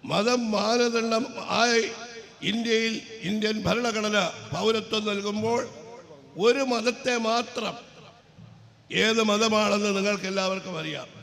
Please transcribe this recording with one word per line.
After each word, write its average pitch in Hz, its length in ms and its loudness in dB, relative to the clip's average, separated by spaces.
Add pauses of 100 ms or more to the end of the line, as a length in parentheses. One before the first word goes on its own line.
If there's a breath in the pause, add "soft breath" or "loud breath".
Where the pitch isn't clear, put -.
(100)
മതം 226 300 2 (140)
മാനദണ്ഡം 226 680 2 (360)
ആയി 233 220 4 (680)
ഇന്ത്യയിൽ 226 440 2 (340)
ഇന്ത്യൻ 214 280 0 (100)
ഭരണഘടന 214 520 0 (340)
പൗരത്വം 220 560 0
നൽകുമ്പോൾ 208 520 0 (840)
ഒരു 262 180 6 (100)
മതത്തെ 247 420 0 (140)
മാത്രം, 226 460 -2 (1300)
ഏത് 226 160 4 (100)
മതമാണെന്ന് 208 680 4
നിങ്ങൾക്ക് 190 320 0
എല്ലാവർക്കും 190 500 -2
അറിയാം 147 280 -8 (140)